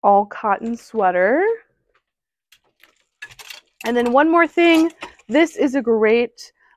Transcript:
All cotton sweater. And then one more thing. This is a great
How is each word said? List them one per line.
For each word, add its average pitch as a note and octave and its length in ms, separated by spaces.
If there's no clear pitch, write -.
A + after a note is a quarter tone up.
All G3+ 240
cotton A3+ 520
sweater. G3+ 680
And A#3+ 120
then A#3+ 160
one D4+ 180
more E4+ 160
thing. E4 460
This D4+ 300
is C4 180
a C#4 60
great A3+ 720